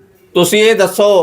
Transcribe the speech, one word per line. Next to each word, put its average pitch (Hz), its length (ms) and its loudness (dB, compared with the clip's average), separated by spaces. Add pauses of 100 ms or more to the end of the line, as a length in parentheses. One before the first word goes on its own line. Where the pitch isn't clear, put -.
(340)
ਤੁਸੀਂ 185 280 0
ਇਹ 220 120 2
ਦੱਸੋ 196 340 -2 (140)